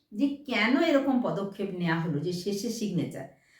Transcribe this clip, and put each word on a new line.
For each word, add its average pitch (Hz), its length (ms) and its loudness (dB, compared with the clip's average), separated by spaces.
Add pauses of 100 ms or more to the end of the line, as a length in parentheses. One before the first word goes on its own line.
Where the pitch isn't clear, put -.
(120)
যে 240 160 2
কেন 240 500 2
এরকম 277 440 4
পদক্ষেপ 190 560 -4
নেওয়া 165 220 2
হলো 147 180 0
যে 175 140 -2
শেষে 202 380 -4
সিগনেচার, 170 560 -4 (340)